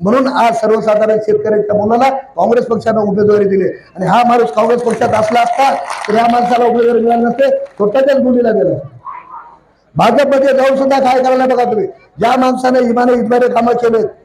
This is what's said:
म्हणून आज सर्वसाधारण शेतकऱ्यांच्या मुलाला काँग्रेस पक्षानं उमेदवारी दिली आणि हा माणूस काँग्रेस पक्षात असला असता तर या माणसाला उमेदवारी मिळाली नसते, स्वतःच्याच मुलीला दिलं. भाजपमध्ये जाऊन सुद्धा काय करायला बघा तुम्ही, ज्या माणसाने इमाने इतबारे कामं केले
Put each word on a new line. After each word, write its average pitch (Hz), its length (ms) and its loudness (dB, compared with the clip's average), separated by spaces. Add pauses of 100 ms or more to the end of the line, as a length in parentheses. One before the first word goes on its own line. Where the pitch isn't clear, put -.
म्हणून 247 280 0
आज 233 280 0
सर्वसाधारण 214 640 0
शेतकऱ्यांच्या 208 560 -2
मुलाला 233 420 0
काँग्रेस - 500 -2
पक्षानं 220 340 -2
उमेदवारी 208 440 2
दिली 190 240 0
आणि - 380 -10
हा 226 220 2
माणूस 233 240 0
काँग्रेस 233 300 0
पक्षात 233 260 -2
असला 220 320 0
असता 269 340 0
तर - 400 -6
या 233 180 2
माणसाला 240 320 0
उमेदवारी 233 360 2
मिळाली 233 240 0
नसते, 254 260 0
स्वतःच्याच 269 680 0
मुलीला 240 320 2
दिलं. 175 260 0 (1200)
भाजपमध्ये 269 580 2
जाऊन 262 240 0
सुद्धा 269 200 0
काय 262 240 0
करायला 254 240 0
बघा 247 180 0
तुम्ही, 214 220 -2 (320)
ज्या 247 220 0
माणसाने 254 380 0
इमाने 240 340 2
इतबारे 240 360 0
कामं 240 240 0
केले 226 340 0 (180)